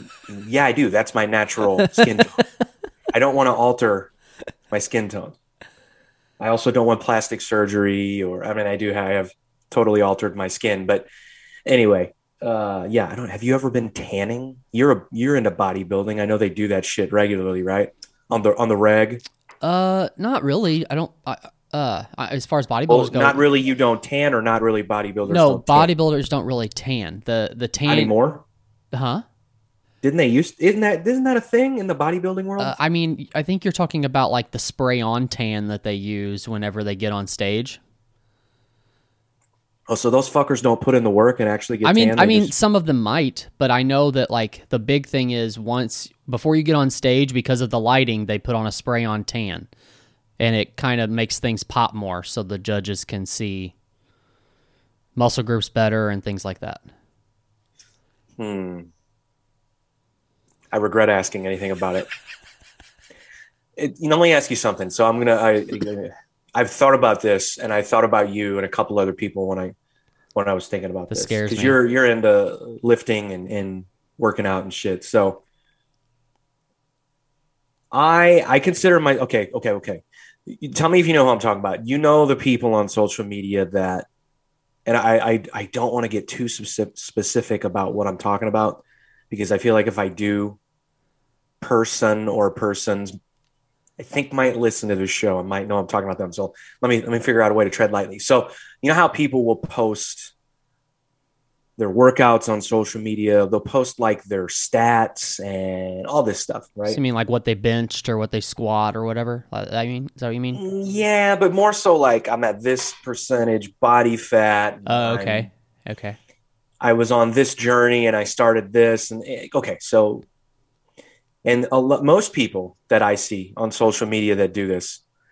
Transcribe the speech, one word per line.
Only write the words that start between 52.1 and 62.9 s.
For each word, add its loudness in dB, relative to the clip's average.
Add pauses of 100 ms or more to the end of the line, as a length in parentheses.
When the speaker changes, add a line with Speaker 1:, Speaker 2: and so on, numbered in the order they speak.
Speaker 1:
so -8
the -8
judges -6
can -8
see -8 (1400)
muscle 0
groups -4
better 0
and -6
things -8
like -8
that. -14 (1500)
Speaker 2:
Hmm. -8 (1900)
I -2
regret 2
asking 0
anything -6
about -4
it. -8
Speaker 1:
<laughs> -16 (1600)